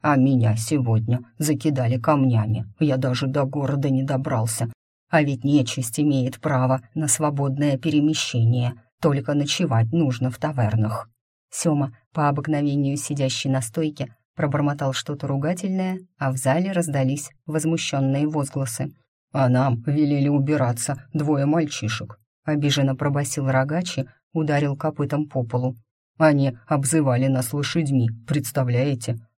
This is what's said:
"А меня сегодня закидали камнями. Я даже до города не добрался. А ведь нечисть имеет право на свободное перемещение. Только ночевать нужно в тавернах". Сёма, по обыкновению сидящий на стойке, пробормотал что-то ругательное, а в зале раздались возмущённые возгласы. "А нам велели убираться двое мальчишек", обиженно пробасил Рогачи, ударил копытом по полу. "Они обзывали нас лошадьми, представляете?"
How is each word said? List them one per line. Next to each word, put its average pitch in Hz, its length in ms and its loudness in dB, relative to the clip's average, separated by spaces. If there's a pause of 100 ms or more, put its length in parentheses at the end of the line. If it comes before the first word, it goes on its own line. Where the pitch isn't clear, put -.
"А 147 140 4
меня 123 400 4
сегодня 120 640 0 (180)
закидали 143 600 0
камнями. 120 680 2 (120)
Я 143 180 2
даже 127 300 -2
до 139 180 0
города 139 460 -2
не 131 120 2
добрался. 123 680 -2 (400)
А 160 120 4
ведь 139 220 -2
нечисть 139 540 0
имеет 135 420 0
право 131 420 0 (120)
на 156 140 -2
свободное 139 720 0
перемещение. 127 960 2 (260)
Только 147 340 0
ночевать 139 580 0
нужно 127 380 0
в - 80 -12
тавернах". 110 720 -2 (420)
Сёма, 143 460 -2 (160)
по 147 160 0
обыкновению 143 680 0
сидящий 139 520 -4
на 131 140 0
стойке, 151 520 -6 (200)
пробормотал 143 580 -2
что-то 143 340 -8
ругательное, 185 720 -2 (180)
а 135 120 -2
в 131 60 -2
зале 175 360 0
раздались 143 580 -2 (160)
возмущённые 151 840 0
возгласы. 139 640 -4 (400)
"А 135 160 2
нам 123 380 2
велели 143 420 2
убираться 139 840 0
двое 147 320 2
мальчишек", 147 720 -2 (260)
обиженно 143 500 2
пробасил 143 560 -2
Рогачи, 139 560 -2 (260)
ударил 147 440 0
копытом 147 500 -2
по 135 160 -4
полу. 123 320 -2 (440)
"Они 139 480 4
обзывали 135 640 2
нас 127 260 0
лошадьми, 139 560 0 (160)
представляете?" 127 920 -2 (200)